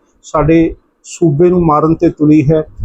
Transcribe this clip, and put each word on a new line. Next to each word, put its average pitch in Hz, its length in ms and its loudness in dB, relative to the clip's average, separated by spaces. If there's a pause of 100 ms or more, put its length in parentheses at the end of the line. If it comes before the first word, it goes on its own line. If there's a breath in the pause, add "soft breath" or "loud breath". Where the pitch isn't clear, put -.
(220)
ਸਾਡੇ 165 540 0 (280)
ਸੂਬੇ 165 460 0
ਨੂੰ 175 160 0
ਮਾਰਨ 156 300 0
ਤੇ 165 140 -2
ਤੁਲੀ 151 420 0
ਹੈ। 156 120 0 (220)